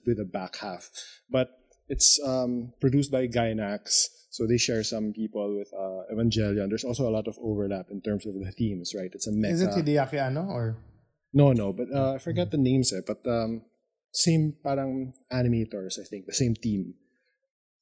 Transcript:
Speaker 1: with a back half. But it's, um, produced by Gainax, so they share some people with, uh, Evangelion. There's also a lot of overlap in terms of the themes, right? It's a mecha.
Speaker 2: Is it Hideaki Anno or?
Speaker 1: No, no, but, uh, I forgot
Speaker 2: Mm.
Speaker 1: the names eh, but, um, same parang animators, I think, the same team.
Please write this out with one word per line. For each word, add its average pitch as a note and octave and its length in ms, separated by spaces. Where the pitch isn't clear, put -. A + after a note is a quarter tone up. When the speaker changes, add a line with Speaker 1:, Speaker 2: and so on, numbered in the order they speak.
Speaker 1:
with A#2 160
a F#2+ 80
back F#2 340
half. F#2 240
But C3 200
it's, - 340
um, B2 560
produced C3+ 320
by C3 160
Gainax, A2 800
so A2+ 160
they A#2+ 100
share A#2 260
some G#2+ 280
people G#2+ 460
with, G2+ 180
uh, F#2+ 400
Evangelion. G#2+ 560
There's A2 160
also B2 200
a A2 40
lot A2 160
of G#2 160
overlap G2+ 480
in G2+ 100
terms G#2 240
of G2+ 100
the F#2+ 200
themes, G2 400
right? F#2 160
It's - 160
a A2 40
mecha. G#2+ 200
Speaker 2:
Is E3+ 100
it F3+ 140
Hideaki D3 440
Anno C#3 280
or? A#2 300
Speaker 1:
No, C#3 200
no, G#2 180
but, A#2 220
uh, C3+ 220
I - 40
forgot E3+ 280
Speaker 2:
Mm. - 40
Speaker 1:
the D#3+ 60
names C3 360
eh, F#2 120
but, G#2+ 220
um, A2+ 340
same D#3 520
parang C3+ 500
animators, A2+ 680
I G2 40
think, F#2+ 220
the G2 80
same A#2+ 220
team. F#2+ 400